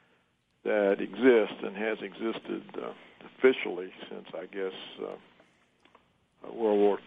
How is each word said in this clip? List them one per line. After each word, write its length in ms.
that 360
exists 640
and 120
has 260
existed, 600
uh, 160
officially 540
since, 240
I 140
guess, 260
uh, 1500
World 280
War 280